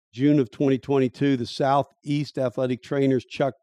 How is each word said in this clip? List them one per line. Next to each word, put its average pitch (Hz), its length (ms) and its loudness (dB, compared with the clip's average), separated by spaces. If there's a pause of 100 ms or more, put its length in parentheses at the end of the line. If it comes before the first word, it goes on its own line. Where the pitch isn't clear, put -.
(120)
June 147 260 4
of 127 140 2
twenty 135 260 0
twenty-two, 139 580 0
the 120 100 -4
Southeast 143 920 -2
Athletic 127 420 -2
Trainers 135 440 0
Chuck 135 380 -4